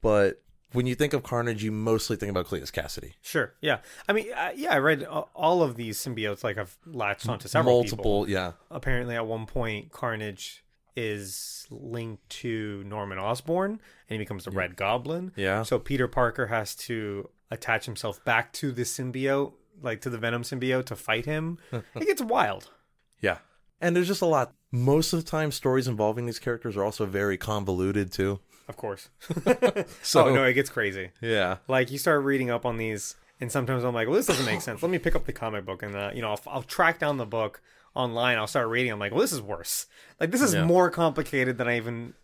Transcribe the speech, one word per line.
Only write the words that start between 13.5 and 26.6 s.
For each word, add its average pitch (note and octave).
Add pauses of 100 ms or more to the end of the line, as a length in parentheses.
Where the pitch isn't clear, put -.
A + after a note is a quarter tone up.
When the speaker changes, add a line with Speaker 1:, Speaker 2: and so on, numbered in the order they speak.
Speaker 2:
and A3 (280)
he A2
becomes G2+
the F#2+
Speaker 1:
Yeah. F#2+
Speaker 2:
Red F2+
Goblin. B2+
Speaker 1:
Yeah. G2
Speaker 2:
So A#2
Peter C3
Parker B2
has A2
to G#2+ (220)
attach A2+
himself G#2+
back A#2
to C#3
the A#2+
symbiote, C3+ (300)
like, A2+
to C3
the A#2
Venom A#2
symbiote, B2+
to A2+
fight A2+
him. D#3+
Speaker 1:
<laughs> -
Speaker 2:
It -
gets F4+
wild. A3 (500)
Speaker 1:
Yeah. F#2 (420)
And E3+
there's F3
just G3
a F3+
lot. C#3+ (180)
Most C#3
of E3
the -
time, D#3
stories C3
involving A2
these A#2
characters A#2